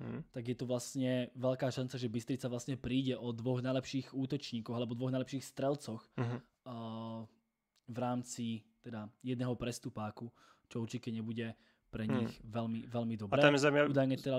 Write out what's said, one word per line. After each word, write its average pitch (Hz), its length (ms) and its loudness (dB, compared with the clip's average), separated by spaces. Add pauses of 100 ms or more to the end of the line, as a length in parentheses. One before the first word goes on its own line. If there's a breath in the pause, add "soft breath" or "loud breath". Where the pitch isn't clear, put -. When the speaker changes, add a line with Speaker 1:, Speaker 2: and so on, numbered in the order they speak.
Speaker 1:
Mhm. 120 300 -6
Speaker 2:
tak 123 160 -6
je 127 120 0
to 131 60 -4
vlastne 127 720 0
veľká 127 340 2
šanca, 127 260 -2
že 120 140 0
Bystrica 123 400 -2
vlastne 123 240 -4
príde 131 400 2
o 120 160 -4
dvoch 123 320 0
najlepších 131 480 -2
útočníkoch 127 640 -2
alebo 120 180 -2
dvoch 127 220 0
najlepších 131 280 -2
strelcoch, - 600 -2 (160)
Speaker 1:
Mhm. 123 160 0 (320)
Speaker 2:
a, 123 60 -8 (1120)
v 120 100 -8
rámci 120 600 -2 (220)
teda 110 260 -8 (140)
jedného 123 340 0
prestupáku, 117 720 -6 (400 soft breath)
čo 120 140 -2
určite 120 320 -4
nebude 113 400 -4 (360)
pre 110 160 -4
Speaker 1:
Hmm. 127 200 4
Speaker 2:
nich 113 160 -4
veľmi, 113 480 -2
veľmi 117 240 0
Speaker 1:
A 107 40 -2
Speaker 2:
dobré. 104 240 2
Speaker 1:
tam 147 120 10
je 139 80 6
zajímavé, 147 260 8
Speaker 2:
Údajne 135 300 4
teda 135 200 0